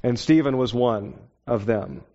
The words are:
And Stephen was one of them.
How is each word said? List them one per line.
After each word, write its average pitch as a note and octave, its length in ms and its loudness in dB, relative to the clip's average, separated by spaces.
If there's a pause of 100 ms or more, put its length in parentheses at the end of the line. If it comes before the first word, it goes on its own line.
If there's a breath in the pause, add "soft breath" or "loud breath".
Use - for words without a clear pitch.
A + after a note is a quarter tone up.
And B2 160 0
Stephen C#3+ 400 4
was A#2+ 160 0
one A2+ 460 -2 (260)
of A2 220 -2
them. G2+ 340 -4 (140)